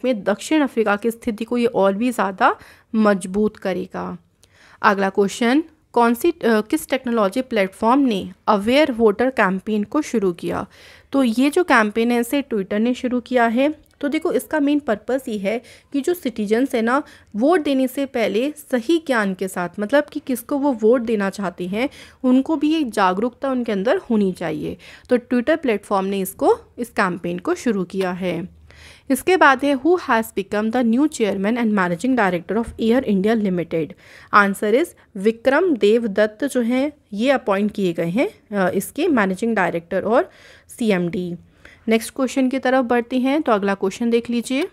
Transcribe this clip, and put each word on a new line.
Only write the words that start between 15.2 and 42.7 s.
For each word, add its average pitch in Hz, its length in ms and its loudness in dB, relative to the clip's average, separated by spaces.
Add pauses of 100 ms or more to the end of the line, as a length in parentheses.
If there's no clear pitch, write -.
ये 214 100 -6
है 196 240 -4 (300)
कि 277 80 -2
जो 349 140 0
सिटीजन्स 226 600 -2
है 226 80 0
ना, 254 200 0 (340)
वोट 302 240 2
देने 269 280 0
से 277 180 -4
पहले 226 440 -2
सही 302 480 -2
ज्ञान 220 360 -2
के 185 140 -6
साथ, 180 200 -6 (120)
मतलब 277 240 0
कि 294 160 -10
किसको 269 380 -4
वो 285 140 0
वोट 226 280 4
देना 214 300 -2
चाहते 180 360 -8
हैं, 214 220 -2 (340)
उनको 262 340 2
भी 302 180 2
एक 302 160 -2
जागरूकता 208 600 0
उनके 240 220 -4
अंदर 208 240 0
होनी 208 360 0
चाहिए। 160 440 -6 (320)
तो 247 80 4
Twitter 247 420 0
प्लेटफॉर्म 208 480 -2
ने 196 140 -4
इसको, 311 380 0 (200)
इस 240 120 -6
कैंपेन 180 480 -2
को 311 160 -4
शुरू 202 300 -2
किया 185 280 -4
है। 175 360 -6 (640)
इसके 359 260 2
बाद 285 280 4
है, 285 120 2
who 330 240 2
has 226 260 0 (120)
become 214 340 -2
the 233 220 2
new 294 140 2 (120)
chairman 202 380 0
and 220 140 0
managing 190 440 0
director 190 480 0
of - 20 -8 (140)
Air 226 220 2
India 214 400 2
Limited? 175 500 -4 (420)
Answer 202 400 2
is 330 140 2 (280)
विक्रम 262 600 2
देव 220 300 4
दत्त 214 380 0
जो 254 160 -2
हैं, 254 320 0 (200)
ये 226 180 0
अपॉइंट 208 420 0
किए 185 200 -2
गए 170 160 -2
हैं, 220 480 -4
अ, 185 140 2
इसके 277 380 -4
मैनेजिंग 220 480 0
डायरेक्टर 180 460 -2
और 233 280 0 (480)
सीएमडी। 180 560 -2 (540)
नेक्स्ट 226 260 0
क्वेश्चन 262 340 0
की 262 100 -2
तरफ 254 260 2